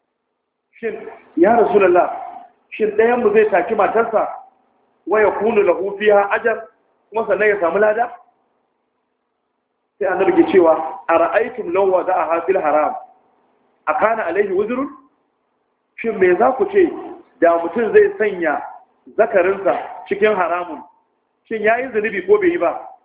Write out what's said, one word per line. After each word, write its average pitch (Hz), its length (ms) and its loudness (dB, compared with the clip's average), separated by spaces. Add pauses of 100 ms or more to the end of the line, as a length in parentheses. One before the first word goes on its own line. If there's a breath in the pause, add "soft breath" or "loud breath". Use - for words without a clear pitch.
(800)
Shin, - 280 -10 (280)
ya 214 200 4
Rasulullah, 185 540 4 (600)
shin 220 280 -4
ɗayan 233 240 2
mu 208 120 2
zai 214 160 4
taki 196 260 -2
matarsa, 202 520 0 (800)
wa 214 140 0
yakunu 202 420 2
lahu 190 360 -2
fiha 202 320 2
ajr, 226 320 -4 (460)
kuma 214 180 -6
sannan 202 220 0
ya 202 100 0
samu 170 200 0
lada? 214 300 0 (1900)
Sai 190 80 -4
Annabi 185 260 0
ke 160 180 4
cewa, 160 560 2
"Ara'aytum 175 640 0
law 196 120 2
wada'aha 170 600 0
fil 185 160 0
haram, 151 340 0 (920)
akana 220 380 0
alayhi 196 260 -2
wuzrun?" 240 380 -4 (1080)
Shin 220 200 -6
me 185 220 4
za 254 180 4
ku 392 140 0
ce 370 180 4 (500)
da 170 200 4
mutum 185 340 -4
zai 208 240 6
sanya 175 460 -4 (540)
zakarinsa 190 600 0 (300)
cikin 208 280 0
haramun? 170 460 -6 (640)
Shin 220 160 -8
ya 220 160 2
yi 262 140 -8
zunubi 208 340 -4
ko 208 140 4
bai 180 100 2
yi 170 80 -2
ba? 170 300 -4 (180)